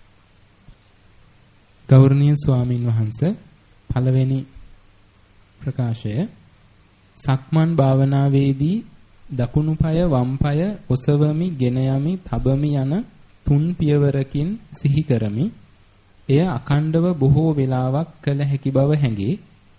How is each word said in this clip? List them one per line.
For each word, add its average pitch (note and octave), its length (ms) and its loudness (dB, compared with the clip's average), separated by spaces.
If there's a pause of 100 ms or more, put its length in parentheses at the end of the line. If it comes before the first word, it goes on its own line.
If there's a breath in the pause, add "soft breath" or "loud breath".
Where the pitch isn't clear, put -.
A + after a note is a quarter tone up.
(1900)
ගෞරවනීය C#3 480 6
ස්වාමින් B2 480 0
වහන්සේ, A2+ 540 -2 (520)
පළවෙනි C3 500 0 (1160)
ප්‍රකාශය. A#2 580 -6 (1000)
සක්මන් D#3 580 0
භාවනාවේදී C#3 1000 2 (500)
දකුණු D3+ 480 -2
පාය D#3+ 300 0
වම් B2+ 300 0
පාය D3 260 -2 (240)
ඔසවමි, D3+ 680 0
ගෙන B2+ 280 -2
යමි, C3+ 400 0
තබමි C3+ 540 -2
යන C3+ 200 -2 (480)
තුන් D3+ 340 0
පියවරකින් C#3+ 760 0 (220)
සිහි D3 320 0
කරමි. A2+ 440 -2 (800)
එය C#3 160 4
අකණ්ඩව D#3 720 0
බොහෝ C#3+ 380 2
වේලාවක් C3 560 -2 (100)
කළ C#3+ 240 -4
හැකි C#3 280 -2
බව C3+ 240 2
හැඟේ. A#2+ 400 0 (440)